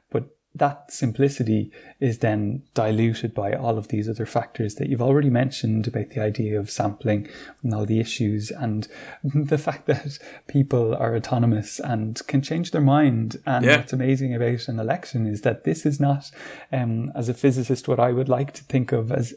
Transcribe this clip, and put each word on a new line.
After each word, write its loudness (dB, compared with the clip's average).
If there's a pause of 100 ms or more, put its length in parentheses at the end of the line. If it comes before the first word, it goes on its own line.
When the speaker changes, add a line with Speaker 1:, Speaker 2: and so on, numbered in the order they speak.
(100)
Speaker 1:
But -4 (220)
that -2
simplicity 0 (300)
is 0
then 0 (140)
diluted 2
by -2
all 0
of -6
these -2
other -4
factors -2
that -4
you've 0
already 4
mentioned 0
about -4
the -4
idea 0
of -4
sampling -2 (340)
and 0
all 0
the 2
issues -2
and -4 (200)
<laughs> -18
the 0
fact -4
that -2 (300)
people 2
are 0
autonomous 0
and -4
can 2
change -4
their 2
mind. 4 (100)
And 0
Speaker 2:
Yeah. 6
Speaker 1:
what's -2
amazing 0
about 0
an -4
election -2
is -2
that -2
this -2
is 0
not, 0 (400)
um, -2
as -2
a 0
physicist, 2
what 2
I 4
would 0
like 0
to -16
think 0
of 0
as -2